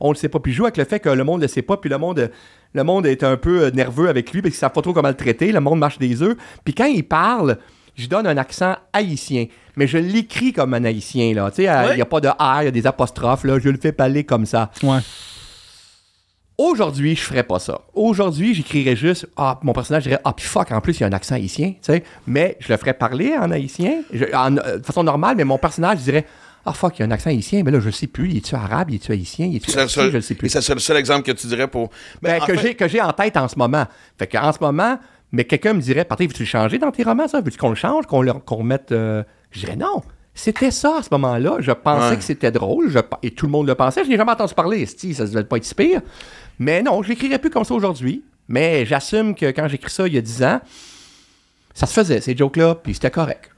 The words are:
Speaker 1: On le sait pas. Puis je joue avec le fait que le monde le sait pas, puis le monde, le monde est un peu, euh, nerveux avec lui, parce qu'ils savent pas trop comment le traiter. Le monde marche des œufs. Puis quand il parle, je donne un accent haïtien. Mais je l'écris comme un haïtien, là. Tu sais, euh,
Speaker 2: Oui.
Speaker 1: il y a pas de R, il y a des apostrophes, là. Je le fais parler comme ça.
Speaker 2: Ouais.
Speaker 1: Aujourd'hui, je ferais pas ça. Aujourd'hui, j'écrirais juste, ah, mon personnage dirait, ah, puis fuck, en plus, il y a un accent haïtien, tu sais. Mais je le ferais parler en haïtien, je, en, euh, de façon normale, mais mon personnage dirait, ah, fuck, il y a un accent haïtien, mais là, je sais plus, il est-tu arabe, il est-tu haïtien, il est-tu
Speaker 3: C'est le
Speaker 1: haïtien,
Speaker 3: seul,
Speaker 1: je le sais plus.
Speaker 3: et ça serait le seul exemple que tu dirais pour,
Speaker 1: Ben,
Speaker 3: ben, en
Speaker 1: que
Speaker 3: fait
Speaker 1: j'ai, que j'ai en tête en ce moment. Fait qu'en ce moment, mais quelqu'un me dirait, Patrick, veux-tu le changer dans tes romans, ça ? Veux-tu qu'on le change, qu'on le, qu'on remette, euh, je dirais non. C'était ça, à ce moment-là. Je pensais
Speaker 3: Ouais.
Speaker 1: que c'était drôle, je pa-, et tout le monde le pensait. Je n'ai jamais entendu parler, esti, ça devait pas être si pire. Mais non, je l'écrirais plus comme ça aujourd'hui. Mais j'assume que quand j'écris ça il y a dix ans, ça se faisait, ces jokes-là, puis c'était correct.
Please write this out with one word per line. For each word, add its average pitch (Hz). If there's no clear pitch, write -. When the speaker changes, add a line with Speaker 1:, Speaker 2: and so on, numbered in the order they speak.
Speaker 1:
On 143
le 147
sait 151
pas. 151
Puis 131
je 120
joue 196
avec 233
le 143
fait 208
que 165
le 131
monde 165
le 143
sait -
pas, 196
puis 196
le 139
monde, 151
le 139
monde 175
est 135
un 131
peu, 165
euh, 131
nerveux 127
avec 127
lui, 190
parce 180
qu'ils -
savent 139
pas 151
trop 175
comment 156
le 139
traiter. 135
Le 190
monde 147
marche 143
des 123
œufs. 220
Puis 143
quand 240
il 247
parle, 170
je 120
donne 202
un 156
accent 180
haïtien. 143
Mais 139
je 135
l'écris 220
comme 131
un 120
haïtien, 113
là. 101
Tu 185
sais, 190
euh, 139
Speaker 2:
Oui. -
Speaker 1:
il -
y 123
a -
pas 156
de 139
R, 143
il -
y 143
a 131
des 120
apostrophes, 127
là. 135
Je 139
le 135
fais 156
parler 143
comme 117
ça. 113
Speaker 2:
Ouais. 135
Speaker 1:
Aujourd'hui, 160
je -
ferais 131
pas 92
ça. -
Aujourd'hui, 202
j'écrirais 139
juste, 160
ah, 131
mon 135
personnage 135
dirait, 131
ah, 135
puis -
fuck, -
en 110
plus, 175
il -
y 120
a -
un 98
accent 98
haïtien, 123
tu 185
sais. 170
Mais 147
je -
le 113
ferais 131
parler 135
en 170
haïtien, 175
je, 120
en, 135
euh, 110
de 123
façon -
normale, 165
mais 156
mon 135
personnage 165
dirait, 139
ah, 165
fuck, -
il -
y -
a -
un 110
accent 110
haïtien, 156
mais 131
là, 139
je 104
sais -
plus, 160
il 175
est-tu -
arabe, 117
il 113
est-tu -
haïtien, 107
il 175
est-tu -
Speaker 3:
C'est -
le 135
Speaker 1:
haïtien, 139
Speaker 3:
seul, 131
Speaker 1:
je 143
le 117
sais -
plus. 123
Speaker 3:
et 123
ça 147
serait 135
le 123
seul 151
exemple 143
que 131
tu 120
dirais 120
pour, 117
Speaker 1:
Ben, 170
Speaker 3:
ben, 156
en 147
Speaker 1:
que 180
Speaker 3:
fait -
Speaker 1:
j'ai, 240
que 185
j'ai 214
en 175
tête 202
en 131
ce -
moment. 127
Fait 98
qu'en 123
ce -
moment, 175
mais 120
quelqu'un 214
me 196
dirait, 131
Patrick, 170
veux-tu -
le -
changer 110
dans 285
tes 233
romans, 233
ça ? 294
Veux-tu 160
qu'on 127
le 110
change, 285
qu'on 135
le, 127
qu'on 131
remette, 123
euh, 110
je 95
dirais -
non. 392
C'était 247
ça, 311
à 277
ce -
moment-là. 139
Je 127
pensais 120
Speaker 3:
Ouais. 113
Speaker 1:
que 98
c'était 131
drôle, 127
je 131
pa-, -
et 120
tout -
le 143
monde 147
le 131
pensait. 131
Je 269
n'ai 240
jamais 220
entendu 226
parler, 185
esti, 170
ça 127
devait 104
pas 120
être 113
si -
pire. 330
Mais 156
non, 220
je 185
l'écrirais 262
plus 311
comme 226
ça 247
aujourd'hui. 185
Mais 143
j'assume 208
que 165
quand 147
j'écris 139
ça 185
il 170
y 135
a -
dix 117
ans, 180
ça -
se -
faisait, 165
ces 127
jokes-là, 160
puis 113
c'était 131
correct. -